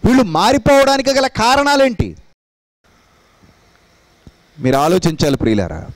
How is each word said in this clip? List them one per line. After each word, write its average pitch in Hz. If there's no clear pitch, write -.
వీళ్ళు 254
మారిపోవడానికి 269
గల 262
కారణాలేంటి? 262
మీరు 131
ఆలోచించాలి 160
ప్రియులారా. 90